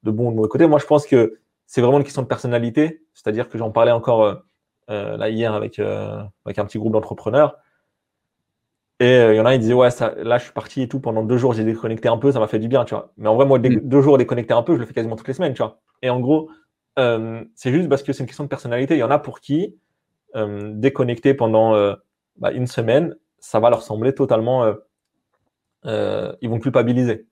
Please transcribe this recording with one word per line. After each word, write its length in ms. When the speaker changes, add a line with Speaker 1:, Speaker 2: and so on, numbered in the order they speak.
Speaker 1:
de 80
bons 200
ou 20
de 60
mauvais 120
côtés. 160
Moi, 140
je 80
pense 180
que 320
c'est 140
vraiment 180
une 40
question 200
de 40
personnalité. 760
C'est-à-dire 340
que 120
j'en 100
parlais 220
encore, 320
euh, 120
euh, 280
là 120
hier 240
avec, 240
euh, 460
avec 120
un 80
petit 140
groupe 140
d'entrepreneurs. 640
Et, 160
euh, 160
il 40
y 20
en 80
a, 80
ils 40
disaient, « 220
Ouais, 80
ça, 280
là, 200
je 60
suis 100
parti 300
et 40
tout, 120
pendant 240
deux 140
jours, 160
j'ai 100
déconnecté 440
un 100
peu, 140
ça 80
m'a 80
fait 120
du 80
bien, 180
tu 80
vois. » 240
Mais 100
en 60
vrai, 140
moi, 100
dé-, 140
Speaker 2:
Mm. 120
Speaker 1:
deux 160
jours 200
déconnectés 340
un 80
peu, 140
je 40
le 60
fais 80
quasiment 220
toutes 120
les 60
semaines, 220
tu 80
vois. 160
Et 80
en 80
gros, 320
euh, 440
c'est 160
juste 180
parce 140
que 100
c'est 80
une 60
question 160
de 60
personnalité. 440
Il 60
y 40
en 60
a 80
pour 220
qui, 360
euh, 400
déconnecter 580
pendant, 400
euh, 220
bah, 140
une 160
semaine, 480
ça 200
va 120
leur 100
sembler 320
totalement, 520
euh, 80
euh, 540
ils 80
vont 100
culpabiliser 720